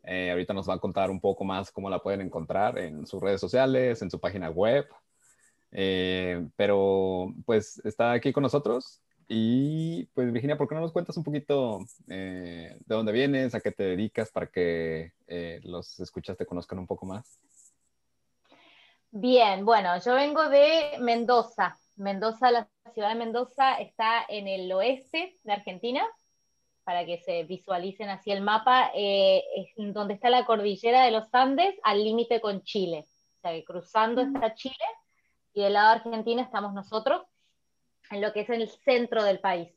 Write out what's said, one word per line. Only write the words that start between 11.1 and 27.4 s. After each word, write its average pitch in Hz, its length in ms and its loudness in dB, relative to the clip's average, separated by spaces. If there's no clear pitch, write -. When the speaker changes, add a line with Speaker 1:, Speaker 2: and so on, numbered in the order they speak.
Speaker 1:
un 170 80 -6
poquito, 139 540 -2
eh, 90 760 -10
de 110 100 -2
dónde 110 180 0
vienes, 131 420 0
a 110 60 -4
qué 104 100 -2
te 101 140 -4
dedicas, 104 460 -2
para 87 180 -6
que, 82 640 -2
eh, 85 340 -10
los 87 380 -12
escuchas 90 360 -10
te 92 80 -6
conozcan 92 360 -10
un 90 60 -12
poco 95 200 -8
más? 95 320 -14
Speaker 2:
Bien, 214 540 4
bueno, 196 360 4
yo 240 140 0
vengo 294 340 2
de 294 500 6
Mendoza. 233 800 0
Mendoza, 214 540 0
la 233 180 2
ciudad 214 180 -2
de 226 40 -2
Mendoza 240 640 0
está 220 520 -2
en 202 200 -8
el 185 240 -6
oeste 262 720 -2
de 208 80 -4
Argentina, 226 500 -4
para 175 220 -2
que 170 120 -6
se 170 260 -4